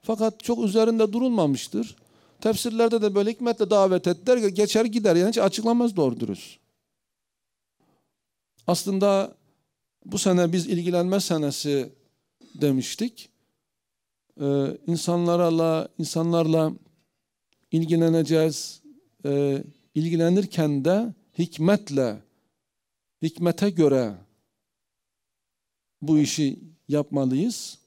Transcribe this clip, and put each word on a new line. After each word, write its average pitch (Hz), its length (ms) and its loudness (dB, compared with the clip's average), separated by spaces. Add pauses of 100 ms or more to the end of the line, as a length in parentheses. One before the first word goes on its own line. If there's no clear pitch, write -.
Fakat 220 420 -4
çok 233 200 -2
üzerinde 220 480 2
durulmamıştır. 220 840 -2 (440)
Tefsirlerde 226 640 0
de 208 120 0
böyle 202 160 2
"hikmetle 226 400 -2
davet 190 360 4
et" 175 200 -2
der, 254 100 4
geçer 214 480 0
gider. 214 320 2
Yani 185 120 4
hiç 226 100 -2
açıklamaz 226 580 0
doğru 123 240 0
dürüst. 107 380 -8 (2000)
Aslında 190 680 0 (680)
bu 202 140 -8
sene 180 340 2
biz 175 140 -2
ilgilenme 175 540 -2
senesi 143 720 -4 (600)
demiştik. 143 760 -4 (1120)
Ee, 139 260 0 (200)
insanlarla, 170 1000 0 (100)
insanlarla 160 760 0 (1000)
ilgileneceğiz. 165 1080 0 (420)
Ee, 143 400 -2 (300)
ilgilenirken 165 880 2
de 202 300 0 (240)
hikmetle, 156 840 0 (1000)
hikmete 170 480 -2
göre 139 440 2 (1900)
bu 151 160 2
işi 143 420 -2 (280)
yapmalıyız. 143 1000 -2